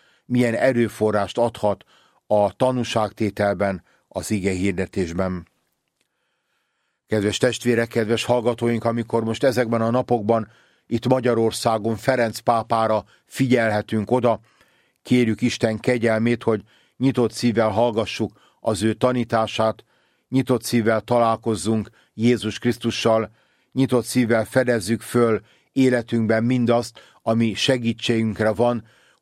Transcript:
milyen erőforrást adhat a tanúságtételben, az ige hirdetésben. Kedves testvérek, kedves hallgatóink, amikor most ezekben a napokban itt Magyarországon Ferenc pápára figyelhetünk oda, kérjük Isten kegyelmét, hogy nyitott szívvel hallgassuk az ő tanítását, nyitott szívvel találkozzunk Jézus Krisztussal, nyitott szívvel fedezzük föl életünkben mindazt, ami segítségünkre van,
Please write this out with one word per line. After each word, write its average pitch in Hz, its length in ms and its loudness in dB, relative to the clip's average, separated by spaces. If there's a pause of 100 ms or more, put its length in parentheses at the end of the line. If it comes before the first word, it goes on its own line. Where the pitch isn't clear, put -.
(240)
milyen 120 300 0
erőforrást 110 840 0
adhat 117 460 0 (420)
a 104 260 2
tanúságtételben, 104 1300 -2 (240)
az 90 220 -8
ige 98 200 -2
hirdetésben. 92 1000 -4 (1600)
Kedves 104 320 0
testvérek, 117 500 0
kedves 113 360 -2
hallgatóink, 117 600 0
amikor 117 400 -2
most 113 200 -4
ezekben 120 360 2
a 113 100 0
napokban 113 580 0 (380)
itt 117 200 -4
Magyarországon 113 920 0
Ferenc 117 420 0
pápára 113 680 0 (220)
figyelhetünk 113 840 0
oda, 120 300 0 (600)
kérjük 120 380 0
Isten 110 380 -2
kegyelmét, 117 640 0
hogy 110 200 0 (340)
nyitott 123 360 0
szívvel 113 360 0
hallgassuk 110 640 -2 (280)
az 107 220 -2
ő 110 120 2
tanítását, 113 880 -2 (440)
nyitott 127 340 0
szívvel 113 380 0
találkozzunk 113 920 0 (240)
Jézus 110 440 0
Krisztussal, 113 720 0 (420)
nyitott 127 320 0
szívvel 113 400 0
fedezzük 117 560 0
föl 113 400 0 (320)
életünkben 117 720 2
mindazt, 120 560 0 (220)
ami 113 320 0
segítségünkre 113 960 0
van, 117 340 0 (380)